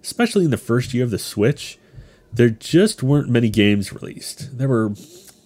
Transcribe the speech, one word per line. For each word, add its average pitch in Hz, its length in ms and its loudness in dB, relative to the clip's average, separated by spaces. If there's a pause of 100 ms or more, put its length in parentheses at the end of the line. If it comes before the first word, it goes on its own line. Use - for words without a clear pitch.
especially 214 440 0
in 156 40 2
the 117 80 0
first 120 340 -2
year 123 120 0
of 120 80 -2
the 92 80 -2
Switch. - 580 -2 (560)
There 120 160 4
just - 540 0
weren't 139 260 2
many 120 220 2
games 101 420 2
released. - 640 -14
There 135 100 -2
were, 110 220 2 (560)